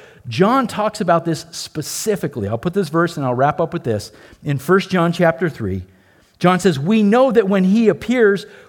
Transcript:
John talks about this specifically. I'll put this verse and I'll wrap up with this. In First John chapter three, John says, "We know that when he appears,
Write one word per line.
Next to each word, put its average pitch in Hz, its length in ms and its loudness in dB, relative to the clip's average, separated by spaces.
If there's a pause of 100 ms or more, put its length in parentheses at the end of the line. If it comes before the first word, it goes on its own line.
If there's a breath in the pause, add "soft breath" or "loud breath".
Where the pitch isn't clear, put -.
(280 loud breath)
John 208 380 2
talks 214 340 -4
about 170 240 2
this 165 280 -4
specifically. - 960 -6
I'll 113 100 -4
put 170 160 -6
this 185 160 -2
verse 165 280 0
and 139 80 -2
I'll 123 100 0
wrap 143 240 2
up - 120 -2
with - 120 -6
this. 107 280 -4 (320 loud breath)
In 143 140 -2
First 190 320 2
John 175 220 2
chapter 170 360 0
three, 95 360 -6 (560 soft breath)
John 180 200 4
says, 170 200 2
"We 208 240 2
know 247 280 4
that 208 160 -2
when 190 180 2
he 214 220 2
appears, 208 600 0 (220 loud breath)